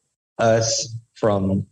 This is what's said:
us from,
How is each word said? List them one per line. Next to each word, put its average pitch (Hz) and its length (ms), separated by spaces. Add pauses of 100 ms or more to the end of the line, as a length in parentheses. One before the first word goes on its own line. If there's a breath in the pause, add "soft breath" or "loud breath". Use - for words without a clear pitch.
(400)
us 113 500 (240)
from, 98 580